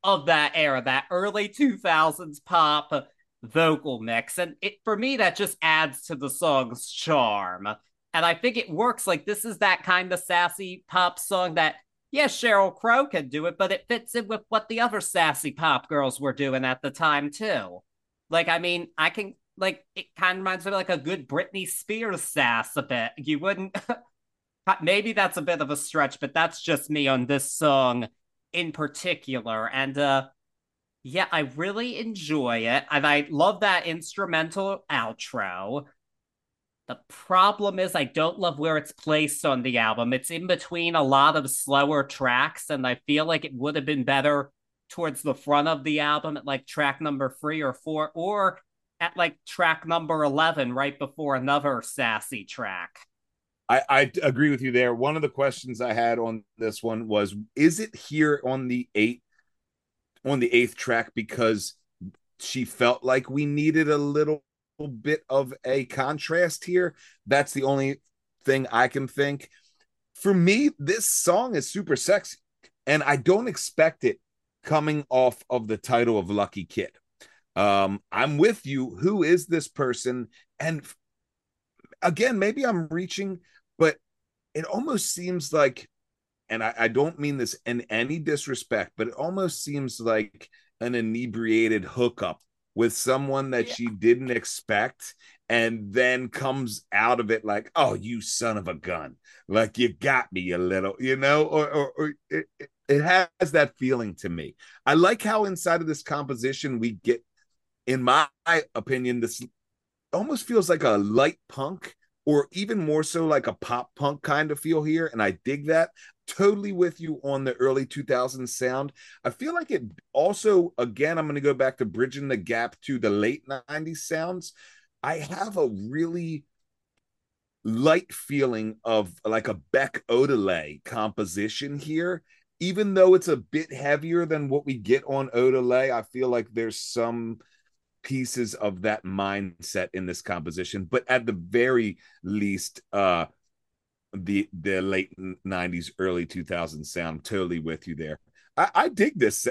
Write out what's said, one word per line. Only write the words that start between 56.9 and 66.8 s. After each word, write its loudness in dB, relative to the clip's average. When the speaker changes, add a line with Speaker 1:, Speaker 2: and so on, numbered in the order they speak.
Speaker 2:
was, 2
is 4
it -10
here 0
on -4
the -4
eighth, 2
on 0
the 2
eighth 4
track -2
because -2
she -6
felt 0
like 2
we -2
needed 2
a 4
little 0
bit -2
of 0
a 0
contrast -2
here? 0